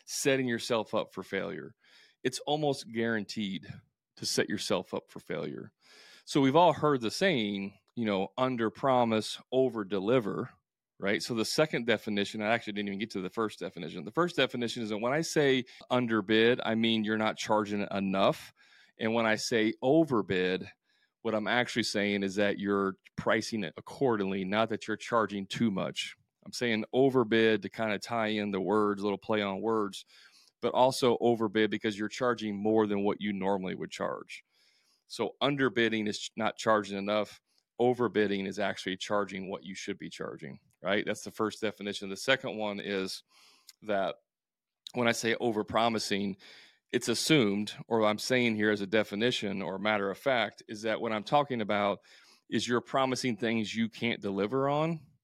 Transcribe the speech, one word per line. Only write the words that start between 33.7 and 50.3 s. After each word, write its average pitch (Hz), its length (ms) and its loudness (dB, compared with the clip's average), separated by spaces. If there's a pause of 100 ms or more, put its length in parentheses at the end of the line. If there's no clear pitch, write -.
would - 160 -8
charge. - 540 -6 (640)
So 104 220 -4 (120)
underbidding 117 640 2
is 101 100 -4
ch-, - 180 -10
not 110 220 -2
charging 101 400 2
enough. 104 420 -2 (400)
Overbidding 107 680 2
is 98 120 -6
actually 95 400 -4
charging 98 500 -4
what - 160 -8
you 95 100 -12
should - 240 -8
be - 120 -10
charging, - 480 -10 (240)
right? 98 240 0
That's 104 180 -4
the 101 60 -10
first 104 300 -4
definition. 101 500 -6
The 98 60 -6
second 127 420 -2
one 104 220 -4
is 98 420 -4 (600)
that 98 340 -2 (760)
when 120 160 0
I 117 40 4
say 117 280 0
overpromising, 107 960 0 (560)
it's 123 160 0
assumed, 107 640 2 (160)
or 113 160 2
I'm 104 140 2
saying 120 360 2
here 107 160 4
as 104 100 2
a 101 60 -2
definition 104 760 0
or 95 200 -6
matter 101 300 0
of 92 60 -6
fact, 117 520 -2